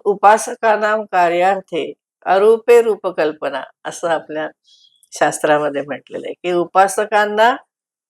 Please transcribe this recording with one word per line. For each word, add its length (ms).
"उपासकानाम 960
कार्यार्थे 880
अरूपे 560
रूपकल्पना" 800
असं 240
आपल्या 400
शास्त्रामध्ये 720
म्हटलेलं 440
आहे 80
की 180
उपासकांना 1040